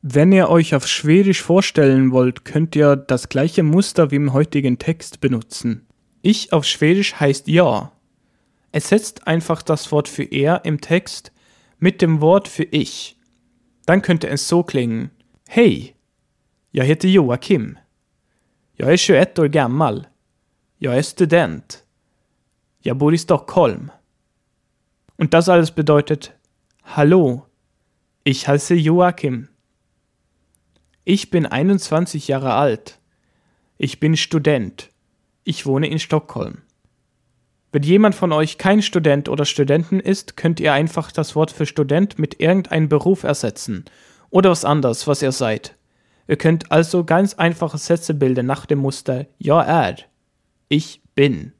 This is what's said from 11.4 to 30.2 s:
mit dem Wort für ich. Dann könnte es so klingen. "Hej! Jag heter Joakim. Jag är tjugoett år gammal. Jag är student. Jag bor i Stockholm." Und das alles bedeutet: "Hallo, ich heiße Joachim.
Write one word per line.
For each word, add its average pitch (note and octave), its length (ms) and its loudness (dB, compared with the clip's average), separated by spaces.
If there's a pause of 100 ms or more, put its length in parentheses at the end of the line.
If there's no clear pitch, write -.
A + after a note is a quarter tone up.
mit F#3 220 0
dem D#3+ 220 2
Wort F#3+ 260 4
für - 160 -6
ich. - 540 -6 (680)
Dann F3+ 160 2
könnte E3+ 300 -2
es - 180 -6
so E3+ 140 0
klingen. A#2+ 480 -4 (360)
"Hej! D#3 480 0 (760)
Jag C3 160 -2
heter D#3+ 220 0
Joakim. C#3+ 680 0 (1000)
Jag C3+ 160 0
är F3+ 40 4
tjugoett F#3 420 2
år D#3 100 2
gammal. C#3 580 -2 (720)
Jag B2 180 -2
är C#3 60 0
student. D3+ 840 -2 (960)
Jag B2+ 140 -4
bor D3 160 2
i E3 60 2
Stockholm." D3+ 720 0 (1300)
Und D#3+ 160 0
das E3+ 160 4
alles E3+ 220 4
bedeutet: D3 600 0 (520)
"Hallo, D3 580 2 (840)
ich C#3 240 -2
heiße D3 260 2
Joachim. D#3+ 720 0 (1600)